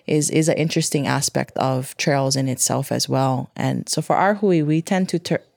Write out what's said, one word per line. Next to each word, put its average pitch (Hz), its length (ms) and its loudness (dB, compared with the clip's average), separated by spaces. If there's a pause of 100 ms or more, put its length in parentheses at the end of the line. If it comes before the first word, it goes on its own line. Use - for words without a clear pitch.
is, 151 200 2
is 156 200 2
an 160 100 2
interesting 165 480 0
aspect 135 500 -2
of 131 400 -2
trails 135 400 0
in 135 120 0
itself 127 440 -2
as 120 160 -2
well. 131 480 0
And 131 320 -2
so - 140 -2
for - 140 0
our 202 180 4
hui, 196 280 2
we 156 200 0
tend 185 280 -2
to 175 80 0
tur-, - 240 -4 (140)